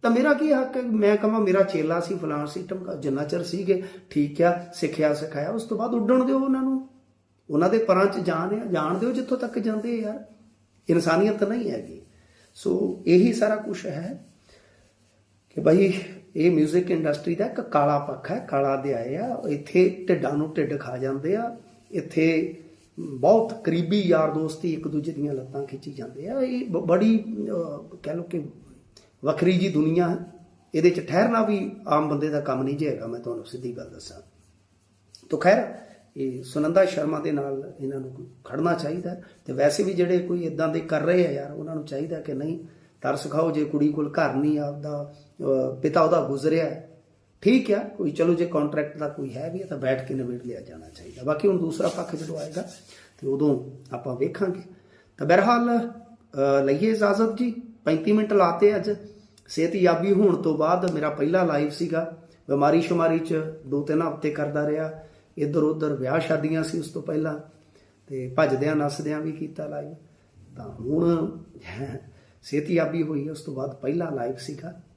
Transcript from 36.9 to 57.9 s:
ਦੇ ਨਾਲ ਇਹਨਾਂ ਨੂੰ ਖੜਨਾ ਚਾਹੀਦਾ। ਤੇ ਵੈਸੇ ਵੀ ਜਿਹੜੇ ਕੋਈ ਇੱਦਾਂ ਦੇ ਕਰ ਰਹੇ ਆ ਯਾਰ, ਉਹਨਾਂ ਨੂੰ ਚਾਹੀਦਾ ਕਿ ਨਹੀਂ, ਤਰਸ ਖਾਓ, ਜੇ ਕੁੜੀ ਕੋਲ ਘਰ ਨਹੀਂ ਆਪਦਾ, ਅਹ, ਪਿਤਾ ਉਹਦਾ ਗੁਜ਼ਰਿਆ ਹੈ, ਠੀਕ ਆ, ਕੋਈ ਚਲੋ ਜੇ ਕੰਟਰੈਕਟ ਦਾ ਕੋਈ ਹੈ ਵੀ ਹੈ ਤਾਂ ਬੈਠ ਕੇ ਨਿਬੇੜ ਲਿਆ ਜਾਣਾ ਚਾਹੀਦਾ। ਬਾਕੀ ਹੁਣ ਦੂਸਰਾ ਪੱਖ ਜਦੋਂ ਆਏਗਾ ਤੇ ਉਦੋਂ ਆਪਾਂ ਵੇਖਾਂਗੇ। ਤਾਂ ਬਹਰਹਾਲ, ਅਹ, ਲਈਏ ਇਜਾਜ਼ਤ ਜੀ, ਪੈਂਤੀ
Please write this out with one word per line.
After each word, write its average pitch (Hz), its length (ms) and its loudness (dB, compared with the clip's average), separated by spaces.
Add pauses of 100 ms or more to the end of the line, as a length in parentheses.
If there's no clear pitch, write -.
ਦੇ 156 120 -4
ਨਾਲ 139 480 -6
ਇਹਨਾਂ 135 200 -6
ਨੂੰ - 280 -12 (160)
ਖੜਨਾ 165 300 0
ਚਾਹੀਦਾ। 175 420 -4 (300)
ਤੇ - 80 -8
ਵੈਸੇ 147 300 2
ਵੀ 190 100 0
ਜਿਹੜੇ 175 260 2
ਕੋਈ 175 240 -2
ਇੱਦਾਂ 160 240 -2
ਦੇ 156 120 0
ਕਰ 156 220 -2
ਰਹੇ 175 260 4
ਆ 143 40 0
ਯਾਰ, 139 200 -6
ਉਹਨਾਂ 156 240 -10
ਨੂੰ 151 100 -6
ਚਾਹੀਦਾ 156 340 -6
ਕਿ 147 140 -8
ਨਹੀਂ, 156 260 -6 (420)
ਤਰਸ 139 260 -2
ਖਾਓ, 156 240 2
ਜੇ 151 140 0
ਕੁੜੀ 147 240 2
ਕੋਲ 147 220 -2
ਘਰ 147 220 2
ਨਹੀਂ 147 260 2
ਆਪਦਾ, 147 540 -6 (280)
ਅਹ, 131 340 0
ਪਿਤਾ 156 260 2
ਉਹਦਾ 160 200 4
ਗੁਜ਼ਰਿਆ 151 440 0
ਹੈ, - 260 -8 (500)
ਠੀਕ 233 300 4
ਆ, 202 80 2
ਕੋਈ - 320 -4
ਚਲੋ 170 220 2
ਜੇ 170 120 2
ਕੰਟਰੈਕਟ 147 520 -2
ਦਾ 147 120 -4
ਕੋਈ 139 240 -8
ਹੈ 151 200 -8
ਵੀ 190 80 -8
ਹੈ 185 40 -8
ਤਾਂ 139 120 -8
ਬੈਠ 131 300 -2
ਕੇ 123 60 -6
ਨਿਬੇੜ 123 300 -6
ਲਿਆ 117 180 -10
ਜਾਣਾ - 280 -20
ਚਾਹੀਦਾ। - 340 -18
ਬਾਕੀ 151 240 0
ਹੁਣ 190 100 4
ਦੂਸਰਾ 170 300 -2
ਪੱਖ 170 280 -4
ਜਦੋਂ 160 220 -8
ਆਏਗਾ 151 240 -8 (600)
ਤੇ 139 60 -6
ਉਦੋਂ 139 440 2 (240)
ਆਪਾਂ 127 200 -6
ਵੇਖਾਂਗੇ। 175 460 -2 (560)
ਤਾਂ 143 100 -4
ਬਹਰਹਾਲ, 233 640 4
ਅਹ, 139 720 0
ਲਈਏ 156 280 4
ਇਜਾਜ਼ਤ 214 460 2
ਜੀ, 240 240 -2 (240)
ਪੈਂਤੀ 160 260 2